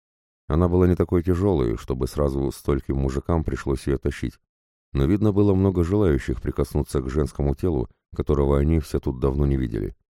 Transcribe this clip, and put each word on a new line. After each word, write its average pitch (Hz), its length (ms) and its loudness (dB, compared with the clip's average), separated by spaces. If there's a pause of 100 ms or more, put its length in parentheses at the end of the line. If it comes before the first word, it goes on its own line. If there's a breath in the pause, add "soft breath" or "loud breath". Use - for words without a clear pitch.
(480)
Она 85 220 2
была 90 180 4
не 90 80 4
такой 87 260 0
тяжелой, 85 540 0
чтобы 65 320 -6
сразу 69 460 -2
стольким 69 420 -4
мужикам 69 480 -2
пришлось 67 440 -4
ее 67 100 0
тащить. - 420 -6 (540)
Но 69 100 2
видно 101 300 2
было 101 200 4
много 95 300 2
желающих 82 580 0
прикоснуться 71 600 -2
к 64 80 -6
женскому 71 460 -2
телу, 76 340 -2 (260)
которого 69 420 2
они 78 220 4
все - 220 -4
тут 65 180 -4
давно 69 260 2
не 69 120 2
видели. 53 400 -4 (160)